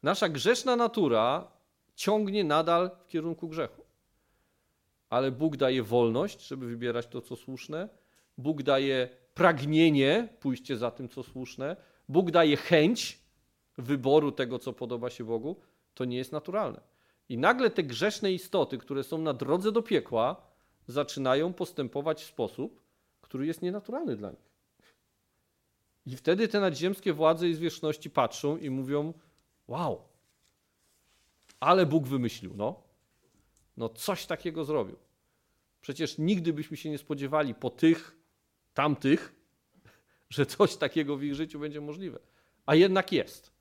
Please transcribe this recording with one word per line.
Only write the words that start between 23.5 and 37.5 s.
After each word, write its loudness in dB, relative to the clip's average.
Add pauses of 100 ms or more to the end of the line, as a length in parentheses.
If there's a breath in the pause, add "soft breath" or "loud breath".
nienaturalny -6
dla -10
nich. -20 (1600 soft breath)
I -12
wtedy 2
te 0
nadziemskie -2
władze 2
i 0
zwierzchności -6
patrzą 0
i -8
mówią: -4 (560 soft breath)
„Wow, -4 (1600)
ale 6
Bóg 0
wymyślił, -4
no. -6 (920)
No -6
coś -8
takiego -8
zrobił. -4 (840)
Przecież -8
nigdy 0
byśmy -8
się -10
nie -6
spodziewali -4